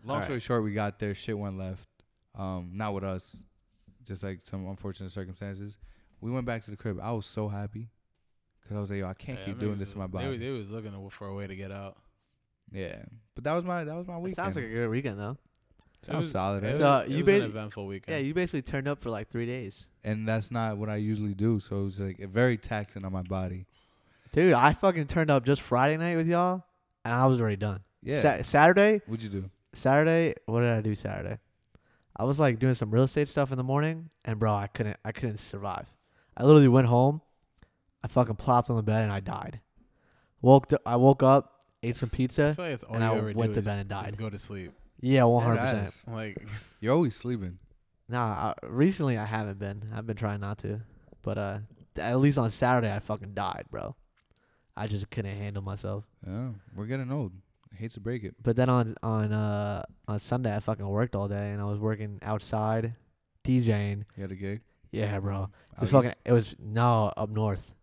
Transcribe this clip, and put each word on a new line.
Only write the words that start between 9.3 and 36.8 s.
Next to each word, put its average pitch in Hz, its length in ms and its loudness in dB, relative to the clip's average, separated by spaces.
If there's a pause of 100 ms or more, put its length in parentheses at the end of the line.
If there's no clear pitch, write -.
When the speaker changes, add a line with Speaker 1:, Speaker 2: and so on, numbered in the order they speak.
Speaker 3:
Yeah, 95 60 -14
Speaker 1:
keep 98 100 -6
Speaker 3:
I - 20 -12
mean, - 20 -12
Speaker 1:
doing 104 140 -2
Speaker 3:
it 101 60 -6
Speaker 1:
this 98 100 -6
Speaker 3:
was - 40 -16
Speaker 1:
to 104 60 -12
my 95 60 -6
Speaker 3:
just, 92 80 -10
they 95 60 -6
Speaker 1:
body." 135 100 -4
Speaker 3:
were, 127 80 -6
they 120 200 -8
was 101 120 -10
looking 107 220 -10
to, 98 180 -14
for 101 180 -14
a 98 80 -10
way 101 120 -8
to 95 80 -12
get 98 160 -12
out. 98 260 -14 (760)
Speaker 1:
Yeah. - 320 -10 (320)
But - 100 -14
that 151 80 -2
was 175 100 -2
my, 175 200 -6
that 151 120 -10
was 180 120 -10
my 175 80 -12
Speaker 2:
It 170 60 -10
Speaker 1:
weekend. 185 140 -8
Speaker 2:
sounds 185 220 -4
like 127 80 -6
a 110 40 -10
good 113 200 -2
weekend, 113 300 -4
though. 110 180 -8 (640)
Speaker 1:
Sounds - 120 -10
Speaker 3:
It 160 40 -2
was, - 140 -2
Speaker 1:
solid, 98 320 -2
Speaker 3:
it 107 40 -2
Speaker 1:
eh? - 20 0
Speaker 3:
was, 139 80 0
Speaker 2:
So 139 220 6
Speaker 3:
it 95 100 -4
Speaker 2:
you 151 160 0
Speaker 3:
was 196 100 8
an 202 60 4
Speaker 2:
basi- - 40 -2
Speaker 3:
eventful 107 420 -8
weekend. 98 280 -8
Speaker 2:
Yeah, 147 120 -4
you 151 80 -6
basically 170 280 -2
turned 139 240 -6
up 143 140 -6
for, 120 80 -8
like, 110 200 -6
three 117 180 -4
days. 123 400 -10 (160)
Speaker 1:
And 110 240 -4
that's 110 240 -2
not 113 260 -2
what 107 120 -4
I 107 80 -4
usually 104 360 -2
do. 107 260 2
So 101 220 -6
it - 20 -2
was, 98 160 -6
like, 98 200 -6
a 98 80 -12
very 117 300 2
taxing 104 480 -8
on 95 60 -6
my 95 120 -4
body. 92 420 -6 (680)
Speaker 2:
Dude, 170 200 6
I 135 200 8
fucking 170 340 2
turned 156 240 2
up 131 140 4
just 139 160 2
Friday 139 360 2
night 170 200 -2
with 165 100 0
y'all, 175 360 2 (400)
and 117 100 -2
I 127 140 4
was 127 140 6
already 107 160 0
done. 98 240 -4 (220)
Speaker 1:
Yeah. 139 160 0
Speaker 2:
Sa-, 143 240 4
Saturday? 196 640 6
Speaker 1:
What'd 113 160 -6
you 107 60 -8 (120)
do? 98 80 -10 (240)
Speaker 2:
Saturday? 156 640 4 (100)
What 117 160 0
did 120 100 2
I 110 100 0
do 107 140 -2
Saturday? 101 420 -8 (800)
I 107 80 -4
was, 139 160 0
like, 131 200 4
doing 131 160 4
some 107 160 -4
real 120 120 6
estate 143 240 0
stuff 139 240 0
in 131 60 -4
the 127 60 -4
morning, 156 460 -2 (140)
and, 110 160 -4
bro, 107 160 2
I 101 120 -2
couldn't, 104 380 -4
I 110 60 -4
couldn't 107 260 -6
survive. 98 500 -8 (500)
I 120 60 -2
literally 143 240 12
went 123 200 8